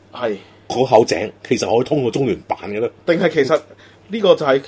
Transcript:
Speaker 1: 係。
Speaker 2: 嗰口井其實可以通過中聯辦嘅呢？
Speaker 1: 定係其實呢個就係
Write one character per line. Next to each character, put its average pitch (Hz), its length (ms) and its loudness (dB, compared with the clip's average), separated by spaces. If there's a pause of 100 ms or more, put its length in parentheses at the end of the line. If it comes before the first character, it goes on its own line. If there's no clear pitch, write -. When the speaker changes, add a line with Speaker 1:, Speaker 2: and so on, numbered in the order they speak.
(140)
Speaker 1:
係。 113 220 -6 (320)
Speaker 2:
嗰 120 200 -2
口 123 180 6
井 95 260 -2 (160)
其 120 100 2
實 - 80 -6 (100)
可 120 60 2
以 - 60 0
通 147 140 -2
過 120 100 0
中 135 140 -2
聯 92 220 -2
辦 - 100 -4 (120)
嘅 104 100 -6
呢？ 117 80 -2 (180)
Speaker 1:
定 - 140 0
係 180 100 2
其 156 160 0
實 147 140 0 (480)
呢 220 120 -8
個 185 160 4
就 156 100 -2
係 139 220 2